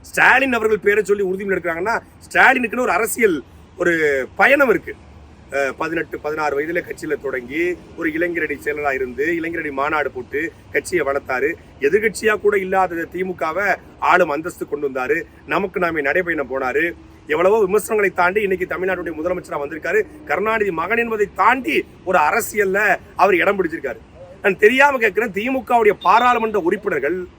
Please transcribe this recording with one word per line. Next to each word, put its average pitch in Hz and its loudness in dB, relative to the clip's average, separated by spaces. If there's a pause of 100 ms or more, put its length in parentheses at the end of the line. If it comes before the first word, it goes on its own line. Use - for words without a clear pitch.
ஸ்டாலின் 247 2
அவர்கள் 220 0
பெயரை 202 2
சொல்லி 202 0
உறுதிமொழி 190 -4
எடுக்கிறாங்கன்னா, 175 -2 (280)
ஸ்டாலினுக்குன்னு 240 2
ஒரு 233 0
அரசியல் 202 0 (340)
ஒரு 151 0
பயணம் 262 4
இருக்கு. - 0 (560)
அஹ், 135 -2
பதினெட்டு, 160 -6
பதினாறு 147 -2
வயதுல 170 -4
கட்சியில 151 -8
தொடங்கி 139 -4 (200)
ஒரு 165 -4
இளைஞரணி 160 -4
செயலரா 147 -2
இருந்து 131 -4
இளைஞரணி 165 -6
மாநாடு 143 -2
போட்டு 139 -8 (200)
கட்சியை 165 -2
வளர்த்தாரு. 139 -2 (280)
எதிர்கட்சியா 214 0
கூட 208 2
இல்லாத 185 0
திமுகவை 175 -4 (220)
ஆளும் 165 4
அந்தஸ்து 160 -8
கொண்டு 147 -4
வந்தாரு. 135 -2 (240)
நமக்கு 180 -2
நாமே 165 -2
நடைபயணம் 151 -2
போனாரு. 135 -2 (340)
எவ்வளவோ 185 2
விமர்சனங்களை 202 0
தாண்டி 185 2
இன்னைக்கு 190 -2
தமிழ்நாட்டுடைய 175 -4 (100)
முதலமைச்சரா 170 -6
வந்திருக்காரு. 160 -2 (220)
கருணாநிதி 208 0
மகன் 175 -2
என்பதை 220 0
தாண்டி 247 2 (200)
ஒரு 180 2
அரசியல்ல 196 2 (200)
அவர் 190 6
இடம் 185 2
பிடிச்சிருக்காரு. 147 -4 (460)
நான் 190 0
தெரியாம 269 6
கேட்கிறேன், 214 0
திமுகவுடைய 226 2
பாராளுமன்ற 226 4
உறுப்பினர்கள் 175 -2 (120)